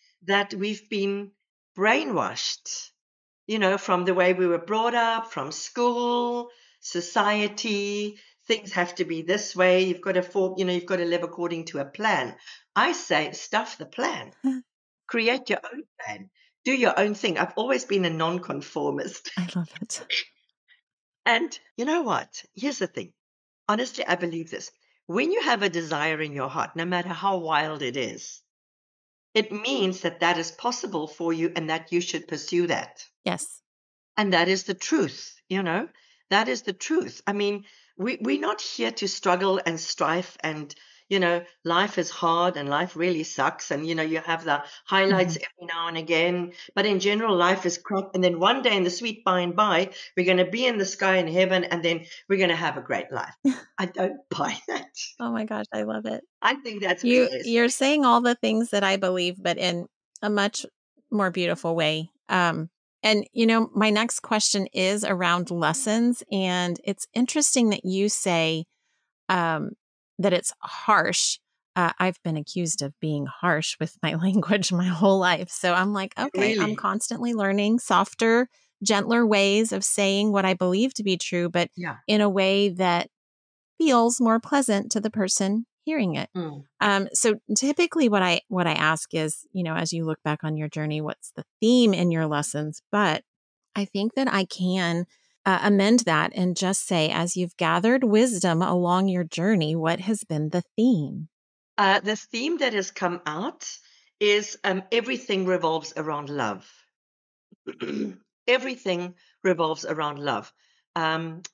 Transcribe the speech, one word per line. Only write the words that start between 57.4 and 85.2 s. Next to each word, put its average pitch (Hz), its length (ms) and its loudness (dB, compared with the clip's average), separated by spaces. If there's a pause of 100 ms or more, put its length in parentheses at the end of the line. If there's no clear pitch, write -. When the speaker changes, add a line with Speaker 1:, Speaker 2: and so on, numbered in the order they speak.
Speaker 1:
S. - 60 -10
Speaker 2:
you're 233 220 4
saying 277 360 2
all 240 160 8
the 247 140 4
things 226 360 0
that 202 120 2
I 196 140 2
believe, 180 420 0
but 175 200 0
in 175 260 -2 (380)
a 208 80 0
much 208 340 0 (460)
more 202 180 2
beautiful 170 460 -2
way. 160 340 0 (180)
Um, 170 420 2 (360)
and, 214 280 4
you 233 120 2
know, 226 300 4
my 214 140 4
next 214 320 0
question 214 520 0
is 202 300 0
around 175 480 0
lessons. 214 800 0
And 180 540 0
it's - 280 -6
interesting 247 580 2
that - 120 -2
you 190 240 0
say, 165 560 0 (640)
um, 165 440 -2 (480)
that 190 120 2
it's - 300 0
harsh. - 800 0 (360)
Uh, 175 240 2
I've 185 240 0
been 160 140 -2
accused 156 440 -4
of 143 200 -8
being 147 240 -2
harsh 156 540 -2
with - 220 -6
my 156 120 -2
<laughs> 160 100 -2
language 190 480 2
my 180 160 0
whole 190 320 4
life. 180 300 2
So - 240 0
I'm 185 180 2
like, 196 260 -4
"Okay, 381 360 0
I'm 427 60 0
Speaker 1:
Really? 214 160 0
Speaker 2:
constantly 226 580 -4
learning 208 460 2
softer, 226 680 2 (360)
gentler 220 440 4
ways 208 460 4
of 190 100 -2
saying 202 480 2
what 196 140 2
I 190 80 4
believe 190 400 2
to 220 100 -6
be 190 140 2
true, 175 320 -2
but 175 260 0
Speaker 1:
Yeah. 165 220 -8 (100)
Speaker 2:
in 208 140 4
a 208 80 4
way 196 400 4
that 175 400 2 (720)
feels 240 420 4
more 226 180 4
pleasant 233 520 0
to 208 100 -2
the 214 80 -2
person 208 560 0 (180)